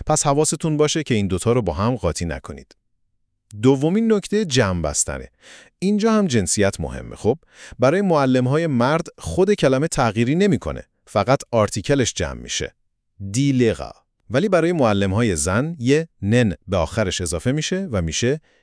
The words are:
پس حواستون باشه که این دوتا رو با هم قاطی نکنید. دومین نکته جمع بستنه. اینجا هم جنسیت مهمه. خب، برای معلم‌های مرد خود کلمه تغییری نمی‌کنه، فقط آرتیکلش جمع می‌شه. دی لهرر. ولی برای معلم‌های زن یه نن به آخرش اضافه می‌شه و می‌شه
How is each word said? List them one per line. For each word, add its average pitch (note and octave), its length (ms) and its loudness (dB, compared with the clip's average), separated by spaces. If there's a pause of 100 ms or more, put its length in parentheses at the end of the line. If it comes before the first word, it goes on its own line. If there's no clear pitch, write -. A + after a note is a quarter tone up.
پس D3+ 200 0
حواستون D#3 500 0
باشه D3+ 260 2
که C3 120 -2
این G#2 120 2
دوتا F#2 260 0
رو B2 100 2
با F2 100 -2
هم G#2+ 240 -2
قاطی F2 280 -4
نکنید. C#2 520 -10 (840)
دومین D#3+ 500 2
نکته G#3 320 -2
جمع A2 380 0
بستنه. C#2+ 460 -4 (500)
اینجا G#3 340 0
هم G#3+ 140 2
جنسیت G2+ 540 0
مهمه. B1 360 -10
خب، A#2+ 220 0 (400)
برای D3 240 4
معلم‌های C#3 640 2
مرد C#3+ 400 0 (120)
خود F#3+ 360 2
کلمه C#3 340 2
تغییری A#2 460 0
نمی‌کنه، E3 480 0 (240)
فقط A2+ 440 0
آرتیکلش B2+ 640 0
جمع C2+ 260 -6
می‌شه. - 340 -8 (580)
دی C#3 200 2
لهرر. A2 400 0 (380)
ولی C#3+ 180 0
برای F3 240 2
معلم‌های G#2 640 2
زن G#2+ 420 -2
یه C#3 300 0 (140)
نن G#2+ 320 2 (140)
به F#2 80 -2
آخرش F2+ 440 -2
اضافه F2 320 -4
می‌شه F#3 380 -4
و G2+ 120 -2
می‌شه A#2 380 -2 (220)